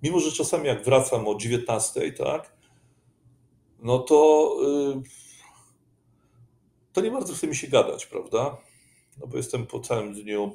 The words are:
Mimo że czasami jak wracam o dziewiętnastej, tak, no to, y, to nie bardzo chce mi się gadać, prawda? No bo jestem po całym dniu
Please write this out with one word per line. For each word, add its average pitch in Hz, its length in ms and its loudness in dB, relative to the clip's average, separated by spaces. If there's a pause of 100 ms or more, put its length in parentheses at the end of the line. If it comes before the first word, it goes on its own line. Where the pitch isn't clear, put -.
Mimo 165 180 0
że 151 120 0
czasami 151 340 -2
jak 123 180 -2
wracam 123 440 2
o 104 60 0
dziewiętnastej, 113 800 -4
tak, 147 420 -6 (1300)
no 120 160 2
to, 151 520 6 (460)
y, 135 60 -8 (1900)
to 180 80 -2
nie 220 100 0
bardzo 247 240 -6
chce - 120 -6
mi 151 100 -4
się - 120 -8
gadać, - 380 2
prawda? 117 500 -4 (640)
No 135 60 -14
bo 123 100 -10
jestem 123 300 -6
po - 140 -10
całym 107 340 -4
dniu 104 400 -6